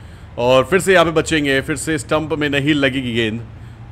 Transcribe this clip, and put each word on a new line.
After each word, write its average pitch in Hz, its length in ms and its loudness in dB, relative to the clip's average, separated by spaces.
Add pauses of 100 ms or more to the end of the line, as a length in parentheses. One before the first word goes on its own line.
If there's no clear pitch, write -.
(380)
और 127 280 4
फिर 190 140 2
से 190 140 2
यहाँ 170 120 6
पे 170 60 -2
बचेंगे, 147 500 0
फिर 151 140 -4
से 160 220 -4
stump 156 360 -2
में 147 160 0
नहीं 139 240 2
लगेगी 131 400 0
गेंद। 113 280 -2 (500)